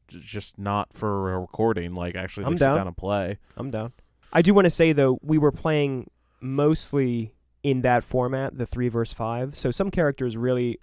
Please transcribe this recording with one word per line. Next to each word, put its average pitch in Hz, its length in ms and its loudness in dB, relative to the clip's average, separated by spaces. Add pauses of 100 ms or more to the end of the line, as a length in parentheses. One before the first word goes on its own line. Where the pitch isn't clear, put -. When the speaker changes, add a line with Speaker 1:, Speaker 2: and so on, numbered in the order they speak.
Speaker 1:
j-, 92 140 -18
just - 360 -12
not 101 360 -2
for 98 420 -2
a 92 60 -4
recording, 92 560 0
like, 87 180 -4
actually, 95 300 -8
Speaker 2:
I'm 139 80 0
Speaker 1:
like, 175 80 -2
sit 143 60 6
Speaker 2:
down. 139 100 4
Speaker 1:
down 95 100 -2
and 87 100 -8
play. 101 420 -4 (180)
Speaker 2:
I'm 135 160 -8
down. 110 200 -6 (400)
I 165 100 4
do 190 120 6
wanna 190 160 6
say, 165 220 4
though, 135 280 4
we 156 160 0
were 147 160 6
playing 143 580 -2 (300)
mostly 135 920 0 (280)
in 131 200 0
that 123 220 2
format, 131 520 -2
the 123 100 -4
three 123 220 -2
versus 117 240 -2
five. 120 440 -6
So - 140 -2
some 196 200 -2
characters 135 460 -2
really 123 460 0